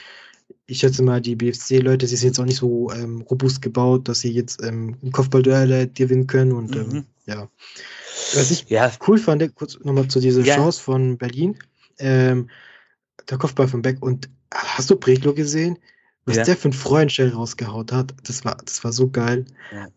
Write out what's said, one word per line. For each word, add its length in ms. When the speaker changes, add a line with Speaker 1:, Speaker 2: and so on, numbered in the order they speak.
Speaker 1:
ich 140
schätze 240
mal, 180
die 160
B-F-C-Leute, 680
sie 120
sind 100
jetzt 120
auch 40
nicht 140
so, 340
ähm, 300
robust 400
gebaut, 480
dass 100
sie 140
jetzt, 280
ähm, 360
Kopfballduelle 760
gewinnen 400
können 240
und, 240
ähm, 140
Speaker 2:
Mhm. 160
Speaker 1:
ja. 220
Was 160
ich 160
Speaker 2:
Ja. 240
Speaker 1:
cool 100
fand, 380
kurz 240
nochmal 300
zu 100
dieser 220
Speaker 2:
Ja. 140
Speaker 1:
Chance 260
von 360
Berlin, 400
ähm, 500
der 80
Kopfball 320
von 120
Beck 200
und, 260
ah, 280
hast 120
du 80
Breglo 360
gesehen? 460
Was 100
Speaker 2:
Ja. 80
Speaker 1:
der 140
für 80
einen 80
Freudenschell 560
rausgehaut 640
hat, 200
das 160
war, 140
das 260
war 80
so 180
geil. 360
Speaker 2:
Ja. 240